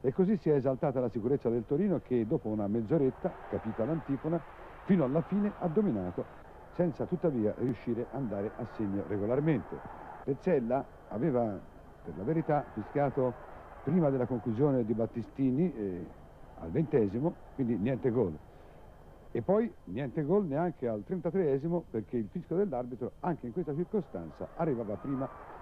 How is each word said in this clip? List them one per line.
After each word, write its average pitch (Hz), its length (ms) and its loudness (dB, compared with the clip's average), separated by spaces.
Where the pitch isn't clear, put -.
E 135 120 2
così 190 240 4
si 160 140 2
è 151 40 8
esaltata 135 460 2
la 123 80 2
sicurezza 123 400 0
del 117 180 2
Torino 165 340 2
che, 117 260 2
dopo 113 220 0
una 107 180 0
mezz'oretta, 120 680 0
capita 110 340 -2
l'antifona, 156 560 -2
fino 180 200 6
alla 139 180 2
fine 202 360 0
ha - 80 -2
dominato, 143 580 0
senza 165 320 2
tuttavia 127 520 2
riuscire 117 520 -2
ad 123 100 -6
andare 101 360 -2
a 123 80 -4
segno 101 320 -2
regolarmente. 120 680 2
Pezzella 135 600 2
aveva, 117 500 2
per - 120 -8
la 90 60 -6
verità, 143 500 2
fischiato 127 640 0
prima 160 280 4
della 127 160 2
conclusione 123 580 2
di 110 100 0
Battistini, 127 800 0
eh, 95 320 -4
al 80 100 -8
ventesimo, 131 640 2
quindi 120 220 0
niente 120 340 2
gol. 107 260 2
E 117 120 -2
poi 214 300 2
niente 131 400 -4
gol 190 220 4
neanche 151 420 0
al 107 160 -2
trentatreesimo, 165 840 0
perché 113 260 -4
il 110 140 0
fischio - 260 -4
dell'arbitro, 127 640 -2
anche 165 260 -2
in 117 60 -6
questa 156 220 -2
circostanza, 139 840 -4
arrivava 117 380 0
prima 131 340 -4